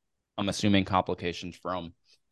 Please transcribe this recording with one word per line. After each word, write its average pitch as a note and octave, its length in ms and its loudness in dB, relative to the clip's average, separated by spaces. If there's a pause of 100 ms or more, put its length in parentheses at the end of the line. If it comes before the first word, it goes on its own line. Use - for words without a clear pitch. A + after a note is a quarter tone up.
(380)
I'm G2+ 100 -2
assuming G2 380 4
complications F2+ 720 -2
from. F2 360 -8 (380)